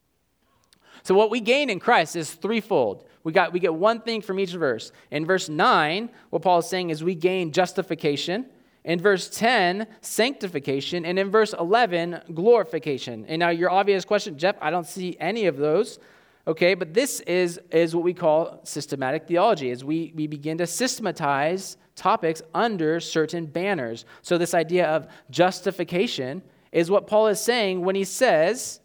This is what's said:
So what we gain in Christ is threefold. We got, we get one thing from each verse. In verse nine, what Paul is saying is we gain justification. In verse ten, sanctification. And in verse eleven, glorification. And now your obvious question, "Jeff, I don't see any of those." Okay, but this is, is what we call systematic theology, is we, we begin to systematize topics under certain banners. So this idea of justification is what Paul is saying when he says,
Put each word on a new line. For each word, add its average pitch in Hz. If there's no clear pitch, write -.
So -
what 208
we 240
gain 254
in 185
Christ 202
is 165
threefold. 175
We 160
got, 170
we 180
get 170
one 214
thing 226
from 190
each 185
verse. 139
In 151
verse 180
nine, 185
what 165
Paul 180
is 165
saying 180
is 151
we 180
gain 180
justification. 170
In 170
verse 190
ten, 208
sanctification. 175
And 180
in 196
verse 214
eleven, 175
glorification. 156
And 160
now 170
your 170
obvious 196
question, 202
"Jeff, 185
I 151
don't 170
see 185
any 202
of 143
those." 151
Okay, 175
but 175
this 262
is, 175
is 165
what 170
we 175
call 160
systematic 143
theology, 175
is 123
we, 156
we 151
begin 151
to 170
systematize 170
topics 175
under 170
certain 165
banners. 147
So 175
this 170
idea 170
of 156
justification 175
is 165
what 202
Paul 214
is 208
saying 196
when 190
he 196
says, 196